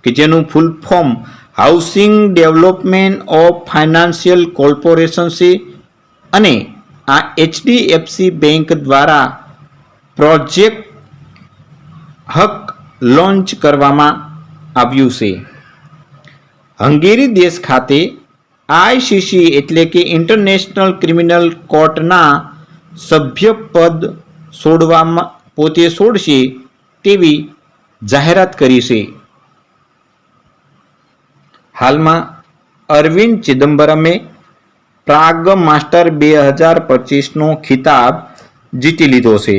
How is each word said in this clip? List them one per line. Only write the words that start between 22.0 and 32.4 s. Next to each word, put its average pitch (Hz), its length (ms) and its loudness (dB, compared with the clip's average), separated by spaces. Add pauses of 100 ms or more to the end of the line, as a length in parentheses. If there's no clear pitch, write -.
સભ્યપદ 165 920 0 (580)
છોડવામાં, 165 720 0 (260)
પોતે 160 280 0 (120)
છોડશે 196 420 0 (680)
તેવી 180 340 2 (640)
જાહેરાત 160 580 0
કરી 127 260 2
છે. 110 140 -2 (2750)
હાલમાં 156 460 0 (680)